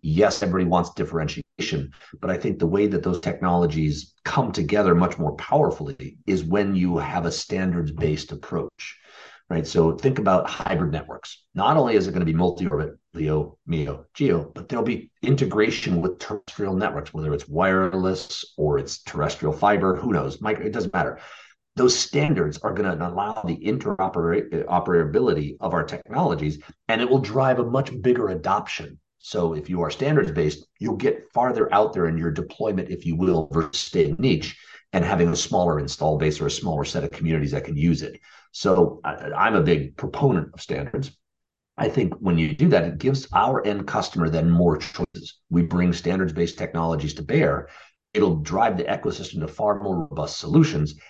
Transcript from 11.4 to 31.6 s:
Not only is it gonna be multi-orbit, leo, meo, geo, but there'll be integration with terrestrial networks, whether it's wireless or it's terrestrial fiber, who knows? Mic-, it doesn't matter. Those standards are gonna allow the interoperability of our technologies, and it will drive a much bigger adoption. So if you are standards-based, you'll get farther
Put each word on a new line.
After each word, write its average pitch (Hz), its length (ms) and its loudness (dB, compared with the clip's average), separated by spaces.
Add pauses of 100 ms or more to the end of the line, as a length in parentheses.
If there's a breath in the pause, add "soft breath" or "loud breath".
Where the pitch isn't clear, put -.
Not 120 240 2
only 120 180 4
is 92 120 4
it - 60 -4
gonna 87 120 0
be 80 80 2
multi-orbit, 80 640 0 (160)
leo, 76 540 -2
meo, 71 380 -4 (100)
geo, 87 400 0
but - 140 -14
there'll 120 160 -2
be - 260 -4 (100)
integration 107 800 2
with - 160 -2
terrestrial 101 560 -6
networks, 92 400 -2
whether 78 200 -4
it's 71 160 -6
wireless 92 1080 0
or 73 220 2
it's - 240 -8
terrestrial 73 500 -4
fiber, 95 440 2
who - 160 -2
knows? 69 280 -2
Mic-, 107 200 -2
it 107 100 -4
doesn't 87 220 -4
matter. - 260 -2 (560 loud breath)
Those 123 220 6
standards 131 640 0
are 107 120 -2
gonna 92 300 0
allow 101 400 -4
the 85 160 -4
interoperability 85 2000 0
of 87 140 -2
our 82 100 0
technologies, 82 760 -4 (280 loud breath)
and 113 140 0
it 123 80 0
will 135 80 6
drive 127 400 2
a 120 80 0
much 123 340 -2
bigger 120 300 2
adoption. 95 720 -4 (180)
So 85 380 -2
if 76 160 -8
you 87 100 0
are 80 80 0
standards-based, 85 760 0 (100)
you'll 113 200 -4
get - 360 -2
farther 117 400 2